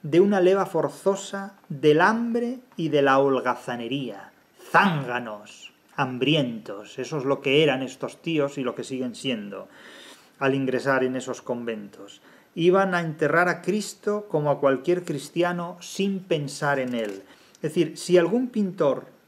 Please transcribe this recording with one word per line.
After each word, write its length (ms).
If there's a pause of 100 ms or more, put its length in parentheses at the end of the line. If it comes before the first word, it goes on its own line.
de 200
una 180
leva 260
forzosa 920 (100)
del 320
hambre 600 (180)
y 100
de 140
la 180
holgazanería, 1120 (400)
zánganos, 1000 (240)
hambrientos, 1000
eso 180
es 80
lo 160
que 220
eran 200
estos 380
tíos 360
y 60
lo 120
que 100
siguen 280
siendo 540 (720)
al 160
ingresar 480
en 140
esos 240
conventos. 800 (340)
Iban 400
a 60
enterrar 480
a 120
Cristo 680
como 220
a 100
cualquier 420
cristiano 760
sin 400
pensar 580
en 160
él. 280 (320)
Es 180
decir, 240
si 200
algún 300
pintor 600 (200)